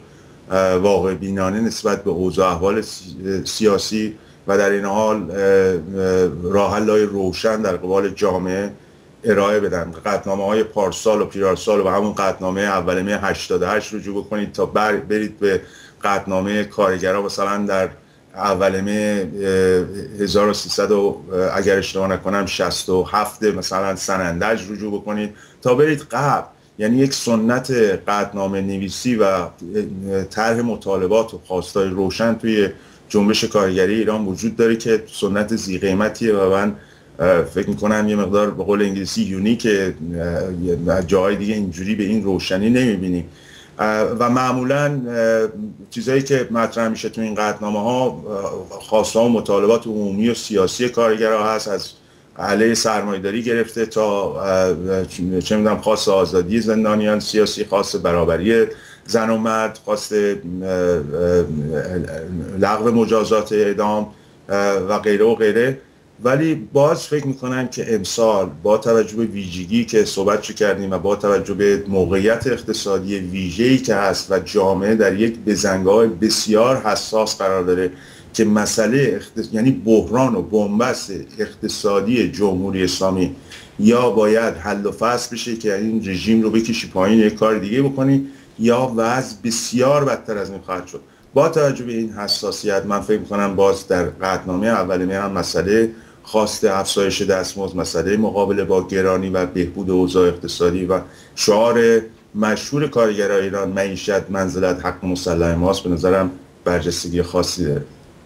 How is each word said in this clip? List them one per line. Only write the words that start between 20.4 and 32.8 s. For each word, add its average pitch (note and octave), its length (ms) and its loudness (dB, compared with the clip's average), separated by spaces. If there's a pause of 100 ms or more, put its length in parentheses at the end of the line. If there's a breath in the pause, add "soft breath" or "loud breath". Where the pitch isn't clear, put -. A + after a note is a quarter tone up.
و G#2 40 2
سیصد G2 380 -2
و، G2+ 300 2 (120)
اه، F#2 260 0
اگر G2 200 4
اشتباه F#2+ 300 -2
نکنم F#2+ 380 -2
شصت F2+ 420 -4
و F#2 140 2
هفت G#2 400 -2
مثلاً F#2+ 540 -2
سنندج F#2+ 640 -2 (100)
رجوع G2+ 300 -6
بکنید G#2 300 -6 (320 soft breath)
تا B2 120 4
برید D3 360 2
قبل. B2+ 360 0 (320 soft breath)
یعنی A2 180 2
یک C3+ 180 2
سنت A#2 560 0 (380)
قطعنامه G2 520 -2
نویسی G2 560 -4
و، G#2+ 60 2
اه، F#2+ 260 2 (800)
طرح A2+ 300 0
مطالبات G2+ 760 0
و F2 100 -12
خواستای F#2 440 -2
روشن G2 460 0
توی G#2+ 340 0 (400 loud breath)